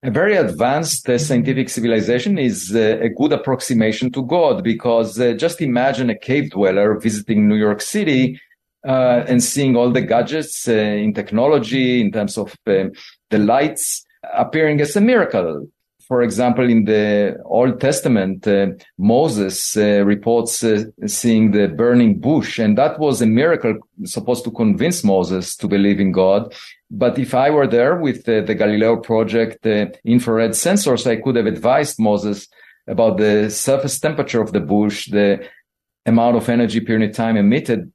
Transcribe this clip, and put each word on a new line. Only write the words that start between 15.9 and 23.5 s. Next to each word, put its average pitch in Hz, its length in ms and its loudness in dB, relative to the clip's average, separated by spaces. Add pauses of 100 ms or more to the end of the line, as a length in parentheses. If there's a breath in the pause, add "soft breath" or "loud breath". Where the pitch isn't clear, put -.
For 123 140 2
example, 120 460 0
in 113 180 4
the 104 580 2
Old 120 360 0
Testament, 107 680 0
uh, 98 200 2 (300 loud breath)
Moses, 104 760 0
uh, 104 280 2
reports, 113 600 0
uh, 110 220 0 (200)
seeing 110 460 2
the 101 160 2
burning 113 500 2
bush, 131 400 -2
and 107 200 2
that 143 200 0
was 139 240 0
a 117 40 2
miracle 123 480 2 (280)